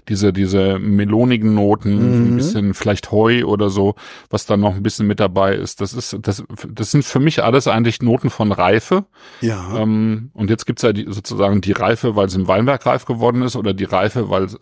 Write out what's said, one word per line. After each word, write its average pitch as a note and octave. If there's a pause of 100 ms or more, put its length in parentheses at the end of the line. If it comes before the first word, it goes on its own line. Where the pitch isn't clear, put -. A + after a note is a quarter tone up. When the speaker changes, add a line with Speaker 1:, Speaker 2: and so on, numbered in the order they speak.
Speaker 1:
diese, G2+
diese F#2+
melonigen G#2+
Noten, G2+
Speaker 2:
Mhm. A#2+
Speaker 1:
ein A#2+
bisschen A#2+
vielleicht -
Heu A#2
oder G#2
so, G2 (360)
was -
dann G#2
noch G#2
ein G2
bisschen G#2+
mit G2+
dabei G2
ist, F#2
das G2+
ist, A#2+
das, G#2 (240)
das A2
sind C#3+
für -
mich D#3
alles C3
eigentlich A2+
Noten A#2+
von G#2+
Reife. G#2+ (340)
Speaker 2:
Ja. G#2
Speaker 1:
Ähm, A2
und G#2
jetzt A2
gibt's -
ja A#2
die, G2+
sozusagen G2
die F#2
Reife, A2
weil G2+
es F2+
im F#2
Weinberg A#2+
reif B2+
geworden A#2+
ist, B2
oder G#2
die G2
Reife, G2+
weil F#2+ (120)